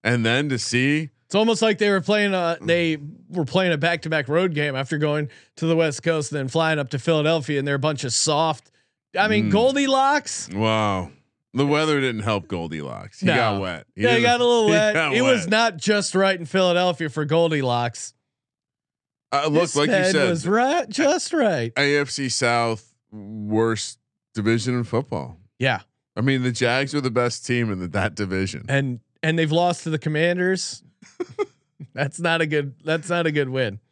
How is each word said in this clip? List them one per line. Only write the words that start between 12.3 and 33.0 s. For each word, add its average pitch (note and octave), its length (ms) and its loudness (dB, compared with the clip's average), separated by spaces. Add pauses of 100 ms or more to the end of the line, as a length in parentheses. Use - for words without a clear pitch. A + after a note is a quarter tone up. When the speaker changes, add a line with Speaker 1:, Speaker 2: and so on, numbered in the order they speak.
Speaker 1:
Goldilocks. D#2 760 -8
He F#3+ 40 -2
Speaker 2:
No. E3 100 4
Speaker 1:
got A2 260 0
wet. F2 340 -8
He G3+ 80 -4
Speaker 2:
Yeah, A#3+ 60 4
he A#3+ 80 4
Speaker 1:
didn't A#3 100 2
Speaker 2:
got A#3+ 120 4
a B3 60 2
little A#3 200 4
Speaker 1:
<laughs> - 20 4
he G#3 60 4
Speaker 2:
wet. G#3+ 200 2
Speaker 1:
got E3 220 0
Speaker 2:
It A#3+ 80 2
was B3+ 180 2
Speaker 1:
wet. E3+ 80 -8
Speaker 2:
not G#3+ 280 2
just G#3 360 -2
right F#3+ 260 2
in E3+ 60 -10
Philadelphia F3+ 640 2
for D3+ 160 -4
Goldilocks. C#3 880 0 (1160)
Speaker 1:
Uh, C#3+ 160 0
look, D#3 160 4
Speaker 2:
This B2 120 -4
Speaker 1:
like D3 120 4
you B3 60 2
Speaker 2:
bed F#3 180 4
Speaker 1:
said, D3+ 180 4
Speaker 2:
was E3 180 -2
right, B3 400 2
just D4+ 460 0
right. E3+ 420 0
Speaker 1:
A C#3+ 220 4
F C#3+ 140 0
C C3+ 180 -4
South A#2 640 0 (180)
worst G#2+ 880 -2 (380)
division A#2 400 0
in A#2+ 80 -2
football. F#2+ 540 -6 (200)
Speaker 2:
Yeah. B2 220 0 (360)
Speaker 1:
I G#2+ 60 -4
mean, C3 220 2
the B2 80 0
Jags B2+ 420 0
are D3 80 -2
the B2+ 80 -2
best A#2+ 380 -2
team A#2+ 240 0
in F#2 80 -4
the, F2+ 80 -6
that G2 260 -2
division. F#2+ 560 -4
Speaker 2:
And, C3+ 300 -2 (240)
and D#3+ 160 0
they've D#3 120 0
lost F3 340 0
to E3 40 -6
the D#3 100 -2
Commanders. F3 840 -2 (540)
<laughs> - 580 -12
That's C#3 240 -6
not E3 220 0
a D#3+ 40 0
good, D3 380 -2
that's D#3 260 -2